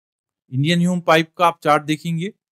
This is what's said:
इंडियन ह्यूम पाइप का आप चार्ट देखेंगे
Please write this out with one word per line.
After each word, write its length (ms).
इंडियन 260
ह्यूम 220
पाइप 360
का 100
आप 160
चार्ट 200
देखेंगे 460